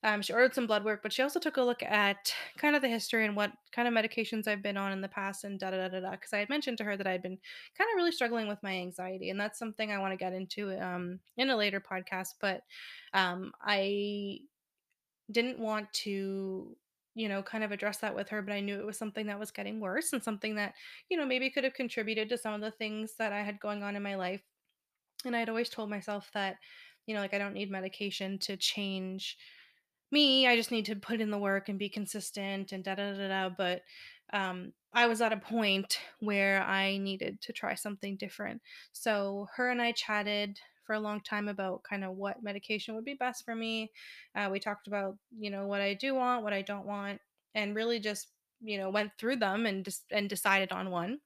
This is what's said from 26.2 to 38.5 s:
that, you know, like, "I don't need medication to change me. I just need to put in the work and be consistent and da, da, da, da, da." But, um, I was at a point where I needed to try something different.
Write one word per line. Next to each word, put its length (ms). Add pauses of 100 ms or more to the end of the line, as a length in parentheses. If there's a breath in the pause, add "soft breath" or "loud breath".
that, 260 (480 loud breath)
you 80
know, 60
like, 120
"I 60
don't 160
need 160
medication 680
to 160
change 840 (720 loud breath)
me. 380
I 80
just 160
need 140
to 100
put 240
in 100
the 80
work 300
and 100
be 100
consistent 840
and 100
da, 140
da, 160
da, 60
da, 100
da." 200
But, 360 (480 loud breath)
um, 420 (180)
I 140
was 140
at 120
a 60
point 600 (180 loud breath)
where 440
I 360
needed 440
to 100
try 220
something 420
different. 440 (320 loud breath)